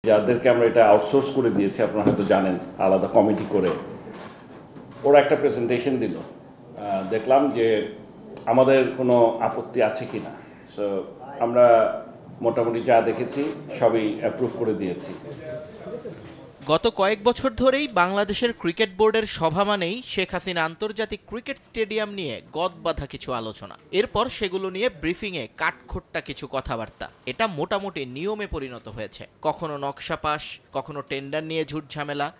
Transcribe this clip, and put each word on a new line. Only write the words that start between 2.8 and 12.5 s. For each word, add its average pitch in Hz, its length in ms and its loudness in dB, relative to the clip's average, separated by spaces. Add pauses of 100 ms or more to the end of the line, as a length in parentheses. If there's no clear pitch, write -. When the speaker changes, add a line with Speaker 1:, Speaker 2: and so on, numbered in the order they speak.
Speaker 1:
কমিটি 104 440 4
করে। 95 180 2 (1400)
ওরা 143 160 10
একটা 147 160 4
প্রেজেন্টেশন 123 600 0
দিল। 98 200 -2
আহ, 95 960 -8
দেখলাম 131 400 4
যে 113 440 2 (520)
আমাদের 131 380 6 (120)
কোনো 120 440 4
আপত্তি 117 420 -2
আছে 107 300 0
কিনা। 107 180 -8 (460)
So, 104 60 -4 (580)
আমরা 117 680 6 (340)
মোটামুটি 117 420 0